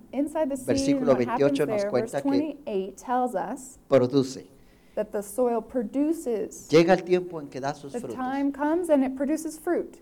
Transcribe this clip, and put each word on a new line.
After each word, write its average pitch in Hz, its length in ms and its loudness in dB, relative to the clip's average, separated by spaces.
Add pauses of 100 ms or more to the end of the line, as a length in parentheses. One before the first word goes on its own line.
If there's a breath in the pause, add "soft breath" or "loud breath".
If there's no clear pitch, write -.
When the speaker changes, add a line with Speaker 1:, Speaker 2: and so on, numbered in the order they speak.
(120)
Speaker 1:
inside 294 380 -2
the 277 80 -4
seed - 40 -6
and - 60 -14
Speaker 2:
versículo 269 440 2
Speaker 1:
what 127 100 4
happens 120 60 0
Speaker 2:
veintiocho 139 400 2
nos - 140 0
Speaker 1:
there, - 100 -2
verse - 0 -
Speaker 2:
cuenta 139 300 -2
que 285 80 -2
Speaker 1:
twenty-eight 254 680 -2
tells 247 400 -2
us 185 420 -8 (100)
Speaker 2:
produce. 127 580 4 (500 soft breath)
Speaker 1:
that 208 160 -2
the 208 100 -4
soil 233 400 -2
produces. 254 1080 -4
Speaker 2:
Llega 170 260 8
el 180 80 0
tiempo 175 360 -2
en 143 100 -12
que 139 100 -10
da 139 160 -4
sus - 180 -16
Speaker 1:
The 240 60 -6
Speaker 2:
frutos. 226 180 -8
Speaker 1:
time 269 340 -2
comes 311 380 0
and 285 140 6
it 262 120 -4
produces 311 440 -4
fruit. - 420 -2